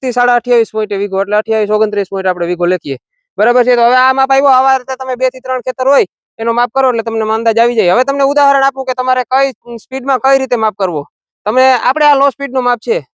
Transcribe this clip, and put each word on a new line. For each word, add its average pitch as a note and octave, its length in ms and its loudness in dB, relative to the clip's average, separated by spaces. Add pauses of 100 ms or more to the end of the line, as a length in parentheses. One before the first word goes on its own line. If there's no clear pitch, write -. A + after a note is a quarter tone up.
થી B3+ 100 -4
સાડા B3 220 2
અઠ્યાવીસ A#3+ 380 2
પોઇન્ટે G#3 240 -4
વીઘો, G3 240 -2
એટલે G3 160 -2
અઠ્યાવીસ A3 340 -2
ઓગણત્રીસ G#3 400 0
પોઇન્ટ F#3+ 160 -4
આપણે F3+ 200 -2
વીઘો F3 180 -2
લખીએ. E3+ 320 -2 (420)
બરાબર A#3+ 260 2
છે? B3 120 2
તો A#3+ 60 2
હવે B3 140 4
આમાં C4 260 2
આપ્યો, C4+ 220 2
આવા C4+ 320 4
રીતે B3+ 200 -6
તમે C4 180 -6
બે B3+ 140 0
થી B3+ 120 -8
ત્રણ B3+ 200 -4
ખેતર B3+ 280 -4
હોય, C4+ 180 4 (320)
એનો A3+ 140 -2
માપ A#3+ 220 0
કરો C4 140 2
એટલે A#3 140 -2
તમને A3 320 -4
અંદાજ A3+ 240 0
આવી A#3+ 160 2
જાય. G3+ 140 2
હવે A3 160 2
તમને C#4 200 -2
ઉદાહરણ C#4 380 2
આપું C4+ 220 -2
કે B3+ 100 -4
તમારે B3+ 300 -2
કઈ C4+ 280 0 (240)
સ્પીડમાં C4 420 -4
કઈ C4+ 200 2
રીતે B3+ 180 -2
માપ A3 220 -2
કરવો. E3 280 -2 (380)
તમે, B3+ 280 2
આપણે C4 340 0
આ D4 80 6
લો C#4 160 2
સ્પીડનો C4 300 -6
માપ B3 180 -2
છે F#3 280 -4 (140)